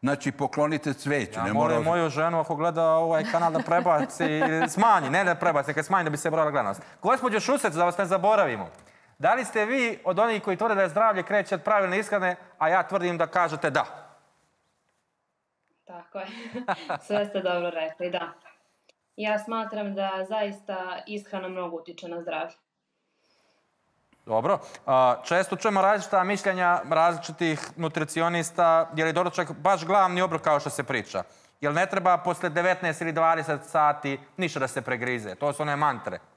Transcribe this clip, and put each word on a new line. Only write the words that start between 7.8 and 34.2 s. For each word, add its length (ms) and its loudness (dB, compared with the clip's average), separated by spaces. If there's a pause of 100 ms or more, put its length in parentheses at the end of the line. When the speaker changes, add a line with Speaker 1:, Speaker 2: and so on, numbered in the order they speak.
Speaker 2:
vas 140 0
ne 80 2
zaboravimo, 600 2 (500)
da 160 4
li 100 -2
ste 200 0
vi 400 -2
od 140 0
onih 240 2
koji 140 -2
tvrde 180 0
da 80 2
je 60 2
zdravlje 340 2
kreće 320 0
od 80 -4
pravilne 360 2
ishrane, 380 0 (220)
a 100 2
ja 140 4
tvrdim 360 -2
da 80 2
kažete 440 0
da? 140 2 (2000)
Speaker 3:
Tako 320 -16
je. 80 -10 (400)
<laughs> 400 -6
Sve 200 0
ste 140 -4
dobro 300 -2
rekli, 400 -6
da. 220 -6 (840)
Ja 220 -2
smatram 560 -6
da 160 -2 (180)
zaista 480 -6 (300)
ishrana 420 -10
mnogo 280 -8
utiče 320 -14
na 140 -8
zdravlje. 320 -8 (1700)
Speaker 2:
Dobro. 320 0 (280)
A, 380 4
često 320 0
čujemo 260 0
različita 420 2
mišljenja 560 0 (100)
različitih 840 0
nutricionista. 1200 0
Je 80 2
li 80 0
doručak 400 -2
baš 320 0
glavni 380 4
obrok 200 -2
kao 180 4
što 100 -6
se 140 -6
priča? 380 -4 (380)
Je 80 0
li 60 0
ne 120 2
treba 320 2
posle 300 -2
devetnaest 520 0
ili 120 -2
dvadeset 520 0
sati 540 0 (180)